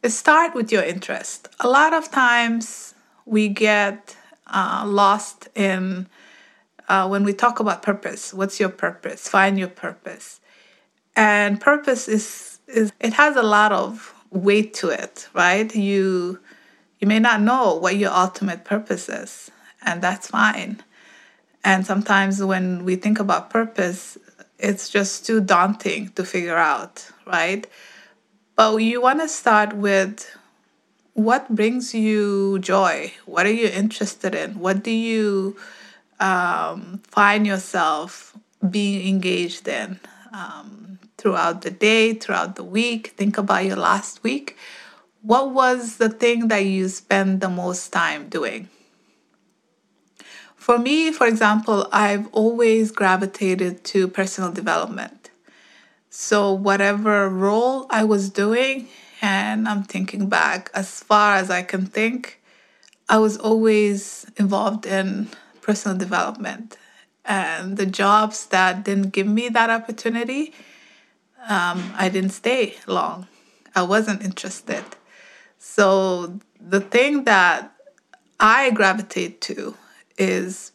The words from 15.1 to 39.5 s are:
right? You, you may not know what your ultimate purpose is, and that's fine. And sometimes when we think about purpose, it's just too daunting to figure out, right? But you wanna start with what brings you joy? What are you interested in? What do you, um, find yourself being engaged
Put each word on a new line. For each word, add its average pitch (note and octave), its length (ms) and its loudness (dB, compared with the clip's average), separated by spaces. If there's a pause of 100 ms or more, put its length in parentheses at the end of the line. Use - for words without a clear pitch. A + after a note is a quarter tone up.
right? F#3+ 420 2
You, F#3+ 640 0 (600)
you G3 80 2
may G#3+ 120 4
not A3 220 4
know A3+ 340 4
what F3+ 220 0
your G3 140 0
ultimate F#3 540 -2
purpose G#3 420 -4
is, - 440 -14 (340)
and E3+ 160 -4
that's F#3 260 -4
fine. - 540 0 (840)
And F#3+ 220 2
sometimes G3 580 0
when F#3 420 -2
we F#3 100 0
think G#3 240 0
about G3 320 -2
purpose, G3+ 680 -4 (400)
it's G3+ 320 -4
just - 380 -2
too A3 140 2
daunting F#3+ 720 0
to F3+ 120 -4
figure F3 320 -4
out, D3+ 500 -2 (200)
right? F#3 400 -2 (880)
But A3 220 4
you A3+ 240 0
wanna C#4+ 260 2
start G#3+ 460 2
with G3+ 640 -2 (760)
what A3+ 400 0
brings A#3 400 0
you G3+ 680 0
joy? F3+ 520 0 (140)
What F3 200 0
are G#3 60 2
you A3+ 160 0
interested G3 680 -4
in? E3 260 -6
What F#3 240 -2
do A#3 80 -4
you, G#3+ 680 -2 (600)
um, F3+ 840 -2
find G#3 420 4
yourself F3+ 920 -4 (320)
being G3 380 -2
engaged F3+ 600 -2